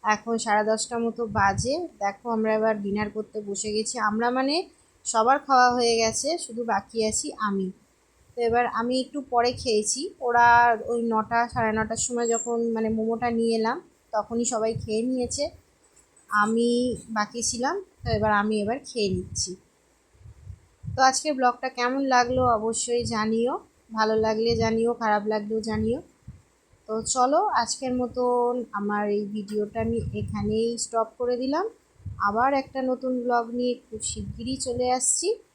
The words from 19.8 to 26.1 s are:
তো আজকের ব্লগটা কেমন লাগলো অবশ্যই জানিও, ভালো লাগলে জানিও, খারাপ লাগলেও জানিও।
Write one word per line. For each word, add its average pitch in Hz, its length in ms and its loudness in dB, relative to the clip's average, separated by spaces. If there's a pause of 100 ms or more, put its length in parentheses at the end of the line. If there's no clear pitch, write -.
তো 262 140 -2
আজকের 269 300 0
ব্লগটা 247 300 2 (100)
কেমন 254 240 0 (120)
লাগলো 247 280 4 (140)
অবশ্যই 233 460 -2 (120)
জানিও, 226 400 0 (440)
ভালো 220 160 2 (120)
লাগলে 220 240 2 (120)
জানিও, 226 280 2 (100)
খারাপ 208 220 2 (100)
লাগলেও 214 280 -2 (100)
জানিও। 220 300 -2 (880)